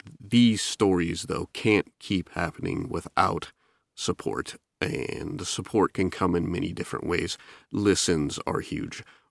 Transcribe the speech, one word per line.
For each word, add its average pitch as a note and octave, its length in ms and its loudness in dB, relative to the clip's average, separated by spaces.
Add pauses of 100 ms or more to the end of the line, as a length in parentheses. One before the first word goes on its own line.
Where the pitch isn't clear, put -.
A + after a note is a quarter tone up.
(200)
these A2+ 420 4
stories, F2 640 2
though, - 300 -6
can't G#2 440 2
keep - 360 -2
happening F2 540 -4
without F2 640 -2 (440)
support, - 640 -4 (220)
and - 600 -4
the - 60 -8
support - 480 0
can F#2+ 180 0
come F2+ 240 2
in F2 160 0
many F2 200 -2
different - 360 -6
ways. - 280 -2 (360)
Listens F#2 720 2
are - 140 -2
huge. - 420 -8 (300)